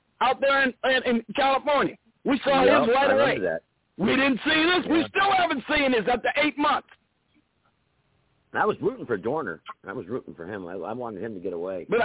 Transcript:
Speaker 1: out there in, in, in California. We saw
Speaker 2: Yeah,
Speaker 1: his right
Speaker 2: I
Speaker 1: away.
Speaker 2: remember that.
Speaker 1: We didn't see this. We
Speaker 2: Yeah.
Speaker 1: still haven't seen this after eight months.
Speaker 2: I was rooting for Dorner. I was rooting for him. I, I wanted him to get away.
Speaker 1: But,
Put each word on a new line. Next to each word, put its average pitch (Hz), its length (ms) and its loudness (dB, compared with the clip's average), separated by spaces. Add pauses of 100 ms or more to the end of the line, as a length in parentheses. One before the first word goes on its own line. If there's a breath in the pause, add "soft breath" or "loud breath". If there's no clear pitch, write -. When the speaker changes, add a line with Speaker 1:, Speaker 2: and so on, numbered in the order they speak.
(220)
Speaker 1:
out 254 200 0
there 277 220 2
in, 262 100 -2 (100)
in, 254 200 0
in 233 220 0 (100)
California. 269 600 0 (280)
We 262 200 0
saw 269 200 4
Speaker 2:
Yeah, - 220 6
Speaker 1:
his - 100 4
right 370 140 4
Speaker 2:
I - 40 4
Speaker 1:
away. 554 80 4 (140)
Speaker 2:
remember 92 140 -2
that. 80 120 -4 (360)
Speaker 1:
We 226 180 2
didn't 269 280 2
see 311 200 2
this. 349 260 2
We 320 120 2
Speaker 2:
Yeah. - 80 -2
Speaker 1:
still 392 220 2
haven't 330 400 2
seen 294 200 2
this 226 160 0
after 247 300 0
eight 294 200 0
months. 285 300 0 (1700)
Speaker 2:
I 143 120 -2
was 214 160 -2
rooting 202 240 -4
for 117 120 -2
Dorner. 107 440 -6 (260)
I 95 60 -8
was 107 140 -12
rooting 117 260 -10
for 85 140 -16
him. 98 200 -10
I, 85 60 -10
I 95 200 -8
wanted 117 280 -10
him 113 140 -10
to 92 40 -14
get 90 140 -8
away. 87 360 -8
Speaker 1:
But, 214 160 0